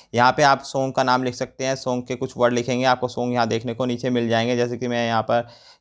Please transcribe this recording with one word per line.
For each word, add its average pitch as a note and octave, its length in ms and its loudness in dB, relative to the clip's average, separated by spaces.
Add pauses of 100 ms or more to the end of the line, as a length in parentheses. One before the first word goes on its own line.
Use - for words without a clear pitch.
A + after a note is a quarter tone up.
(140)
यहाँ B2 180 4
पे D3 100 0
आप C#3 200 4
सॉन्ग C3+ 320 -4
का C3 80 0
नाम B2+ 220 2
लिख B2 100 -4
सकते - 300 -6
हैं, C3+ 120 0
सॉन्ग B2 300 -4
के C3 80 -6
कुछ B2+ 220 -8
वर्ड A#2+ 180 4
लिखेंगे, B2 320 0
आपको B2+ 220 2
सॉन्ग B2 260 -4
यहाँ A#2 140 2
देखने A2+ 260 -2
को B2+ 100 -2
नीचे B2 260 -2
मिल A#2+ 180 0
जाएंगे। A#2 280 0
जैसे A#2+ 200 -2
कि B2 120 -4
मैं A#2+ 180 0
यहाँ A2+ 160 0
पर A#2 240 0 (340)